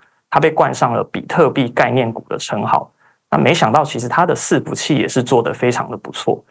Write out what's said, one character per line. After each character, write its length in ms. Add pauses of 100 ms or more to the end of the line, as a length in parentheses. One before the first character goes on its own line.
(300)
它 80
被 140
冠 200
上 200
了 100
比 200
特 280
币 180
概 220
念 220
股 160
的 100
称 260
号。 240 (400)
那 80
没 160
想 200
到 120
其 140
实 80
它 180
的 120
伺 280
服 80
器 220
也 140
是 120
做 220
得 100
非 200
常 180
的 60
不 160
错。 280 (100)